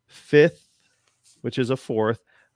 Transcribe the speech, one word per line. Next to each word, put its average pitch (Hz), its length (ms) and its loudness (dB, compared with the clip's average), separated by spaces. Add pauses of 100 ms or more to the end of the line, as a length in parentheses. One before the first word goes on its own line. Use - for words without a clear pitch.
fifth, - 600 0 (720)
which 120 180 -10
is 123 120 -4
a 131 80 -2
fourth, 110 440 -6 (340)